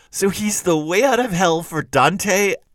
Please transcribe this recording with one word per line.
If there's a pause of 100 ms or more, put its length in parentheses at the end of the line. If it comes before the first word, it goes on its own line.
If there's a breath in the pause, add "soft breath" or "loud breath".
(120)
So
he's
the
way
out
of
hell
for
Dante (200)